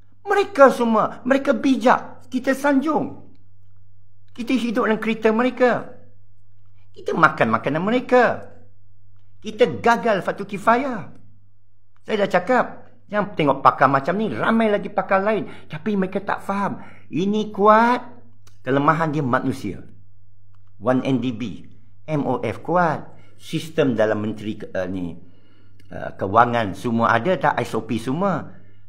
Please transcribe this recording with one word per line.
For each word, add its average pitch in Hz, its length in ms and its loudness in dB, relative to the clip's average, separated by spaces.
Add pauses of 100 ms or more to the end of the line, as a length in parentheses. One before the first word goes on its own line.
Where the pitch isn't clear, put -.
(280)
Mereka 392 480 6
semua, 226 480 2
mereka 269 320 2
bijak. 233 720 2
Kita 254 240 -2
sanjung. 269 800 0 (1040)
Kita 240 180 -2
hidup 233 320 2
dalam 214 140 2
kereta 220 320 2
mereka. 240 560 2 (1040)
Kita - 220 -4
makan 156 320 6 (100)
makanan 147 260 -2
mereka. 233 680 2 (880)
Kita 214 240 2 (160)
gagal 226 400 4
fardu 196 240 -4
kifayah. 226 680 0 (880)
Saya 202 220 0
dah 190 80 2
cakap, 190 340 4 (460)
jangan 202 240 -2
tengok 143 240 4
pakar 135 320 8
macam 139 240 2
ni, 208 160 0
ramai 214 400 2
lagi 196 160 0
pakar 190 320 0
lain. 208 260 0 (220)
Tapi 202 320 -2
mereka 190 240 -2
tak - 160 -2
faham. 196 400 -2 (320)
Ini 202 400 0
kuat, 220 480 6 (640)
kelemahan 151 480 2
dia 151 100 -2
manusia. 123 600 -2 (960)
One 123 240 2
N 131 160 2
D 120 160 -2
B, 104 320 -8 (400)
M 151 160 0
O 123 160 0
F - 240 -4
kuat. 165 400 2 (340)
Sistem - 560 0
dalam 107 300 2
menteri 107 340 -6
ke-, - 140 -12
eh, 92 160 -2
ni, 90 260 -6 (800)
eh, - 240 -8
kewangan 113 580 2
semua 113 400 2
ada 180 220 2
tak, - 260 2
S 117 140 -4
O 113 80 -2
P 113 160 -2
semua? 147 560 -2 (340)